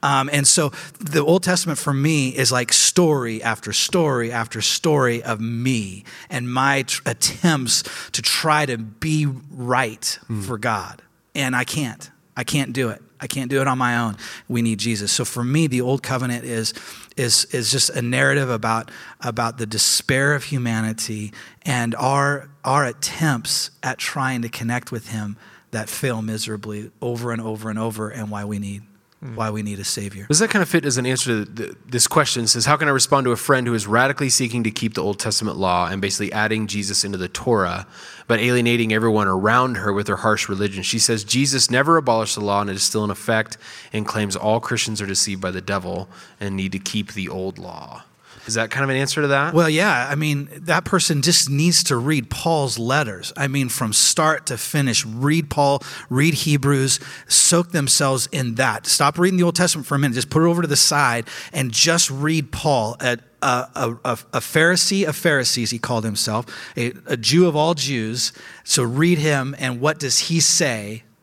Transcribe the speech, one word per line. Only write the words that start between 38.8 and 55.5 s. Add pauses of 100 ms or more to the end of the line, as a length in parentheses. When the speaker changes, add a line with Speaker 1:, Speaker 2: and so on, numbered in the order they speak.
Speaker 2:
everyone
around
her
with
her
harsh
religion?
She
says
Jesus
never
abolished
the
law
and
it
is
still
in
effect, (360)
and
claims
all
Christians
are
deceived
by
the
devil (300)
and
need
to
keep
the
old
law." (420)
Is
that
kind
of
an
answer
to
that?
Speaker 1:
Well,
yeah.
I
mean,
that
person
just
needs
to
read
Paul's
letters.
I
mean,
from
start
to
finish,
read